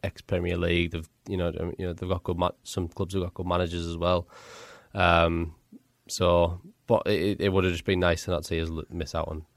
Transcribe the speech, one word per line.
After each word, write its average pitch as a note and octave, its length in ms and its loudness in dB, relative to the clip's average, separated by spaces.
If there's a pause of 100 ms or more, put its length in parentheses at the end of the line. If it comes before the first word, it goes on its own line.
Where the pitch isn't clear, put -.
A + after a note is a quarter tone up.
ex-Premier F2+ 540 -2
League. F2 360 2
They've, E2 160 -6 (200)
you G2+ 80 -4
know, F2 120 0 (120)
um, E2+ 180 -4
you F#2+ 80 -4
know, F2 60 -4
they've F2+ 160 -8
got F2+ 140 -2
good F2 160 -4
ma-, F2 140 2 (100)
some F2+ 260 -6
clubs F#2 260 -6
have F#2+ 100 0
got F2 100 -8
good F2 120 -8
managers F2 400 0
as E2+ 120 -6
well. F2 280 2 (680)
Um, E2+ 600 4 (540)
so, F2 520 2 (260)
but A2+ 200 2
it, G2 140 2
it, G2 220 0
it G2+ 80 4
would F#2 140 4
have F#2 100 2
just E2 100 -8
been F#2+ 160 2
nice E2+ 240 2
to - 60 -6
not E2+ 160 -2
see E2 160 -2
us E2 80 -4
l-, D#2 200 -8
miss D#2 240 -8
out D#2+ 140 -4
on D#2 160 -10 (120)